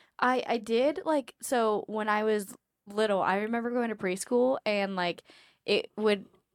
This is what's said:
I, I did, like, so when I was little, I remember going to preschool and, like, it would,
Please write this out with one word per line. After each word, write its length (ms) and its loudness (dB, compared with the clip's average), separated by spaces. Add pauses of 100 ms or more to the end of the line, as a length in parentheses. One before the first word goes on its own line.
(180)
I, 260 2
I 140 0
did, 460 0
like, 360 0
so 460 0
when 220 -4
I 160 2
was 280 0 (400)
little, 300 2
I 140 2
remember 340 -2
going 200 -2
to 40 -4
preschool 720 0
and, 300 0
like, 260 -2 (420)
it 320 0
would, 300 2 (280)